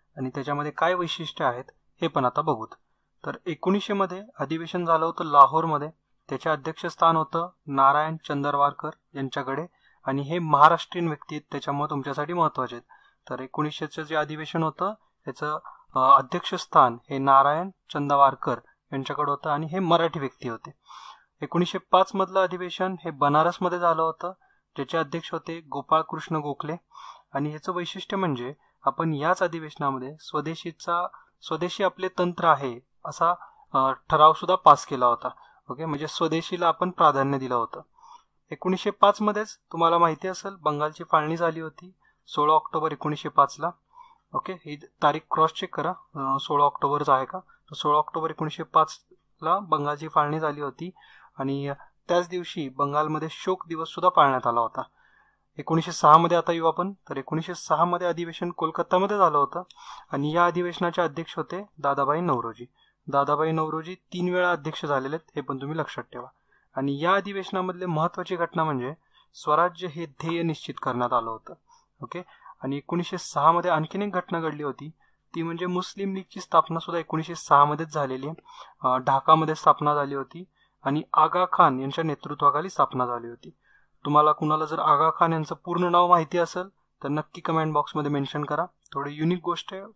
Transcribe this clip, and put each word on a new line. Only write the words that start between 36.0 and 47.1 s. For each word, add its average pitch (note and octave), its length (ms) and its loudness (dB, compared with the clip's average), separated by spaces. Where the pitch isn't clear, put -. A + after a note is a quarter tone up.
स्वदेशीला E3+ 600 -2
आपण F3+ 220 0
प्राधान्य C#3 480 2
दिलं B2+ 180 -2
होतं. A#2+ 260 -4
एकोणीसशे F#3 380 -2
पाच G3+ 320 4
मध्येच G#3 360 -4
तुम्हाला E3 260 2
माहिती E3+ 300 2
असेल F#3+ 340 -10
बंगालची D3+ 420 -4
फाळणी D#3+ 340 0
झाली E3 220 -2
होती D#3+ 360 -16
सोळा D3+ 260 2
ऑक्टोबर D#3 380 0
एकोणीसशे D3+ 380 -6
पाच - 300 4
ला. D#3+ 100 -4
ओके, - 200 -6
ही D3 240 -14
तारीख D3+ 160 4
क्रॉस D#3+ 220 2
चेक - 220 -10
करा, E3 180 -4
अ, C3+ 240 -2
सोळा C#3+ 260 4
ऑक्टोबरच C#3+ 440 0
आहे C3 160 4